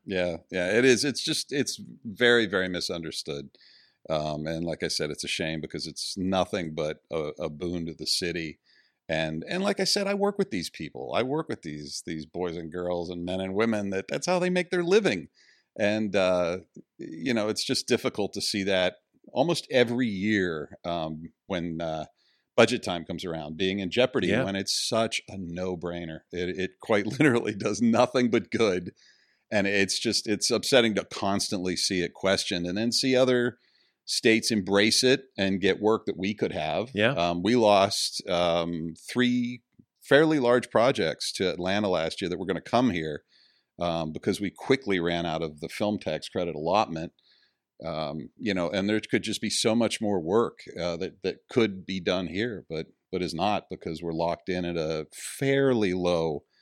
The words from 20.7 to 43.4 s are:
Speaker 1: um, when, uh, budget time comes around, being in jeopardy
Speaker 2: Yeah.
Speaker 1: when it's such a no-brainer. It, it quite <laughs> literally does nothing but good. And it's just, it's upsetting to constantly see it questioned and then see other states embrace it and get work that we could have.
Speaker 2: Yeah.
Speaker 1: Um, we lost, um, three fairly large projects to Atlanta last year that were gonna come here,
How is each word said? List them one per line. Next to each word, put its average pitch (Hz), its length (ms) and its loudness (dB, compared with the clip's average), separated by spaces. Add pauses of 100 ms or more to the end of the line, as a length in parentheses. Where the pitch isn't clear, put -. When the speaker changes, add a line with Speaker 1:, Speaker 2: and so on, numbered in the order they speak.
Speaker 1:
um, 82 480 -6 (140)
when, 85 340 -4
uh, 80 240 -6 (500)
budget 117 280 6
time 87 220 -4
comes 85 180 -8
around, 80 320 -6
being 95 240 0
in 92 120 -4
jeopardy 117 380 2
Speaker 2:
Yeah. 110 140 2
Speaker 1:
when 196 120 -4
it's 98 180 -4
such - 560 0
a 98 80 -12
no-brainer. 87 840 -6 (100)
It, 87 260 -4
it 92 140 -4 (100)
quite 104 260 2
<laughs> 131 120 -4
literally 120 360 2
does 104 260 -2
nothing 120 500 4
but 113 200 0
good. 92 400 0 (600)
And 101 160 2
it's 98 320 2
just, - 280 -2
it's 104 220 0
upsetting 117 460 4
to 92 100 -2
constantly 98 720 -2
see 92 260 0
it 82 120 -2
questioned 95 520 0
and 87 120 -4
then 117 140 -2
see 131 240 2
other 123 420 4 (520)
states 113 420 4
embrace 101 520 4
it 131 220 4 (120)
and 98 240 2
get 95 200 2
work 107 240 2
that 101 120 -4
we 98 160 -2
could 98 200 -2
have. 87 420 -2
Speaker 2:
Yeah. 107 160 4
Speaker 1:
Um, 87 320 0
we 110 140 4
lost, 104 720 4
um, 85 640 0 (140)
three 123 540 0 (400)
fairly 156 380 6
large 120 320 4
projects 113 600 2
to 92 180 0
Atlanta 95 380 0
last 82 320 0
year 90 80 -2
that 85 100 -4
were 90 60 -6
gonna 85 160 -2
come 120 280 2
here, 78 340 -4 (560)